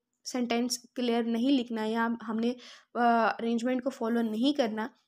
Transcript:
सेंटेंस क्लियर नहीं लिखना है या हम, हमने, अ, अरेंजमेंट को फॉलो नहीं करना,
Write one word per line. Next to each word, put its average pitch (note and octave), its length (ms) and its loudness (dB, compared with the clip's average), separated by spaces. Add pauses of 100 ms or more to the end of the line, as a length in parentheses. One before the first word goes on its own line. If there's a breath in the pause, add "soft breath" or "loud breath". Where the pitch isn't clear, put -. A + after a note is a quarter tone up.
(260)
सेंटेंस A#3+ 720 -2
क्लियर A#3+ 300 0
नहीं A#3 260 0
लिखना A#3+ 300 0
है G#3+ 100 -2
या A3+ 120 0
हम, A#3 200 -2
हमने, A3+ 280 -2 (440 loud breath)
अ, A#3 60 0 (380)
अरेंजमेंट A#3 440 0
को C4+ 60 -2
फॉलो A#3 320 0
नहीं A3+ 320 2
करना, A3 360 -2 (180)